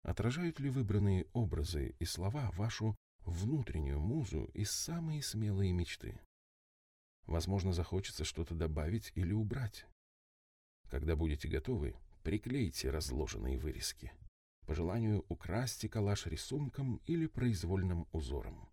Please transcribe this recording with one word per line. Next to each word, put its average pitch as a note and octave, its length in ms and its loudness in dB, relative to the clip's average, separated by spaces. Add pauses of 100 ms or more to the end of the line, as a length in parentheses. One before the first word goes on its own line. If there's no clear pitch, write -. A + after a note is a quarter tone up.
Отражают D3 600 0
ли C#3 80 0
выбранные G2+ 640 4
образы D#2+ 680 0
и E2+ 60 0
слова G2 460 -2
вашу G#2+ 440 0 (300)
внутреннюю F2 760 0
музу F2+ 540 0
и - 100 0
самые D#3+ 580 -2
смелые G2 520 2
мечты? - 480 -2 (1040)
Возможно, F2+ 480 2
захочется F2 500 -2
что-то E2 320 -2
добавить D#2+ 600 0
или F2+ 180 2
убрать. G#2+ 520 -2 (1040)
Когда D2+ 280 2
будете D#2 320 0
готовы, C#2+ 480 0 (260)
приклейте A2 680 0
разложенные C2 680 0
вырезки. - 540 -6 (520)
По D2+ 80 -2
желанию G2+ 540 2
украсьте A2 600 -2
коллаж G2+ 380 2
рисунком C3+ 760 -2
или E3 220 2
произвольным F#2 840 2
узором. C#2 600 -4